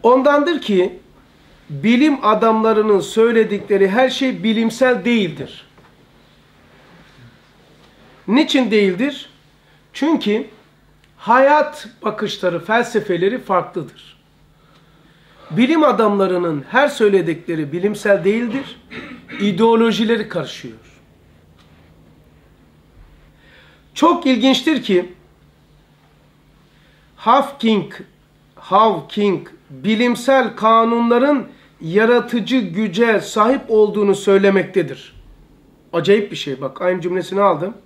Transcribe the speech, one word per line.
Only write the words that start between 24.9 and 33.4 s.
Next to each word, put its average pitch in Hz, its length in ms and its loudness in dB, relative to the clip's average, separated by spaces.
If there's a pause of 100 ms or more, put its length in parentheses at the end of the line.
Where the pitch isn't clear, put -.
Hawking, 220 800 0 (640)
Hawking 202 920 0 (220)
bilimsel 220 840 0
kanunların 233 920 2 (340)
yaratıcı 226 760 0
güce 208 640 0
sahip 233 460 0